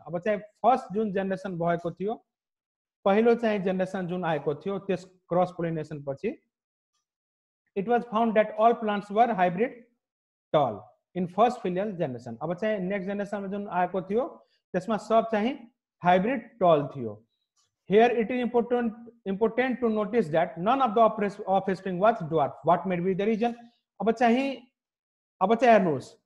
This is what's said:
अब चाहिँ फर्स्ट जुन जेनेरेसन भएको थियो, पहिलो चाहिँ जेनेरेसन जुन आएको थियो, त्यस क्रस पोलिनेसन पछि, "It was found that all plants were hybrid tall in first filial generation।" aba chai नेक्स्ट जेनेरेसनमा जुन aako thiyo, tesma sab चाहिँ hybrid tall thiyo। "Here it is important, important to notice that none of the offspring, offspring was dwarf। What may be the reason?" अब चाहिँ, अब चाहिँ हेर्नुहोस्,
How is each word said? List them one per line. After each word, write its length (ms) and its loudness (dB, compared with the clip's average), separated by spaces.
अब 120 -8
चाहिँ 200 -2
फर्स्ट 540 -2
जुन 200 -2
जेनेरेसन 460 -4
भएको 320 -2
थियो, 360 -8
पहिलो 300 4
चाहिँ 240 0
जेनेरेसन 480 -2
जुन 180 -6
आएको 300 -2
थियो, 240 -6
त्यस 260 -6
क्रस 520 -2
पोलिनेसन 520 -6
पछि, 340 -6
"It 80 -4
was 160 2
found 300 0
that 140 4
all 140 6
plants 380 -6
were 220 2
hybrid 360 0
tall 240 2
in 80 -2
first 300 2
filial 360 -4
generation।" 500 -8
aba 120 -4
chai 240 -4
नेक्स्ट 280 -4
जेनेरेसनमा 400 -6
जुन 220 -8
aako 340 -2
thiyo, 460 -6
tesma 240 -2
sab 340 2
चाहिँ 400 -4
hybrid 560 2
tall 380 4
thiyo। 300 -10
"Here 220 6
it 160 -2
is 140 -2
important, 460 0
important 520 0
to 120 0
notice 380 -2
that 180 2
none 280 2
of 80 -4
the 140 6
offspring, 360 -4
offspring 560 -2
was 160 4
dwarf। 200 0
What 180 2
may 200 -2
be 80 0
the 120 -2
reason?" 280 0
अब 100 2
चाहिँ, 540 0
अब 120 4
चाहिँ 200 6
हेर्नुहोस्, 380 2